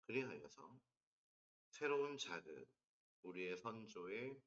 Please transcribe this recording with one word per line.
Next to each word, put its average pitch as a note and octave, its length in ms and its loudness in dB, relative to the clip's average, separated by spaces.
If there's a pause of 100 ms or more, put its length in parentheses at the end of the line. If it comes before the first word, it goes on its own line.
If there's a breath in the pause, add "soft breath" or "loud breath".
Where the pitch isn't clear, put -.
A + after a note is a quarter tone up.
그리하여서 A#2 720 -2 (880)
새로운 C#3+ 480 4
자극, D#2+ 500 -4 (540)
우리의 F2+ 360 0
선조의 A2 880 -2